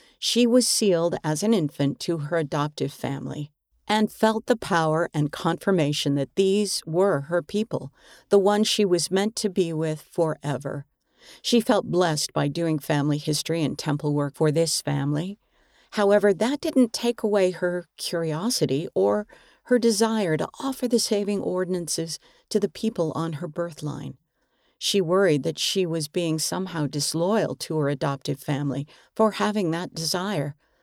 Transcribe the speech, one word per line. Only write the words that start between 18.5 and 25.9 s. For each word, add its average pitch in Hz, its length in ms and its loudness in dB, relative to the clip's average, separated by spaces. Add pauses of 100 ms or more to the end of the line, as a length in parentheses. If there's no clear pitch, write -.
or 202 340 2 (380)
her 247 120 4
desire 220 600 2
to - 120 -4 (100)
offer 262 280 -4
the 240 120 2
saving 208 400 0
ordinances 175 800 -4 (300)
to 208 100 2
the 196 80 0
people 185 460 -4
on 165 200 -4
her 160 140 -8
birth 170 360 -8
line. 139 340 -10 (600)
She - 220 0
worried 175 440 4
that 160 160 -4
she - 260 0
was 160 240 -4